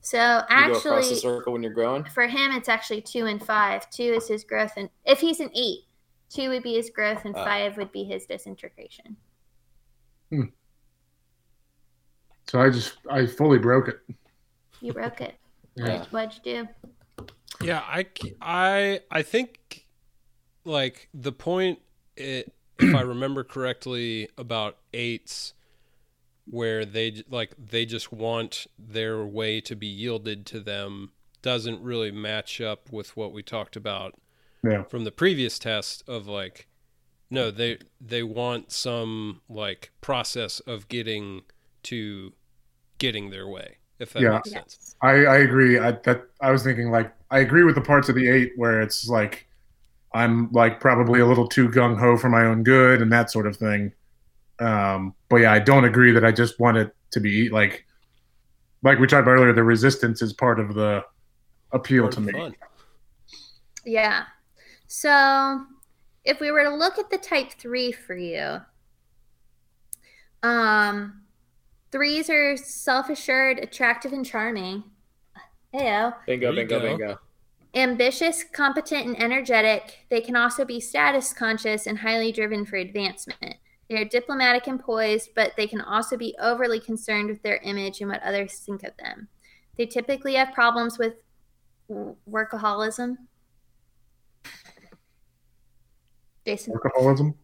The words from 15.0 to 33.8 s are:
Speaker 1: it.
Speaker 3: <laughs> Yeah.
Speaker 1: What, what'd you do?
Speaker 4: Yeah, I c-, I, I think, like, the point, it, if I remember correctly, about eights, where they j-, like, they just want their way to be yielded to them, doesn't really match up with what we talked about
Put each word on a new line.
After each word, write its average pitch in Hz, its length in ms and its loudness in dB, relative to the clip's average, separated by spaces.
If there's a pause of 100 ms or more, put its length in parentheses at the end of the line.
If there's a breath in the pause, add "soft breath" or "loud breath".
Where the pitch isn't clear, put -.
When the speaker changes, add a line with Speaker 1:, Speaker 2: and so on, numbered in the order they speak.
Speaker 1:
it. - 180 -14
Speaker 3:
<laughs> - 360 -20
Yeah. 117 240 -6
Speaker 1:
What, 85 80 -14
what'd 220 380 -10
you 240 220 -8 (500)
do? - 100 -18 (340)
Speaker 4:
Yeah, 165 260 -4
I 180 180 -6 (160)
c-, - 200 -14
I, 190 600 0 (100)
I 156 100 -2
think, - 640 -6 (800)
like, 139 480 -4
the 135 180 -10
point, 180 480 -4 (380)
it, 135 360 -12 (260)
if 175 160 6
I 127 60 2
remember 131 440 -6
correctly, 120 840 -8 (100)
about 113 400 -8 (160)
eights, 117 600 -10 (960)
where 113 360 -4
they 110 260 -6
j-, 107 180 -18
like, 117 280 -8
they 117 280 -6
just 113 260 -12
want 113 560 -8 (100)
their 110 480 -8
way 110 360 -6
to - 140 -14
be 104 120 -12
yielded 107 600 -8
to 113 120 -14
them, 101 520 -12 (300)
doesn't 117 400 -6
really 113 300 -6
match 107 480 -10
up 110 320 -10
with 107 240 -12
what 107 160 -10
we 104 100 -16
talked 107 360 -12
about 98 380 -10 (480)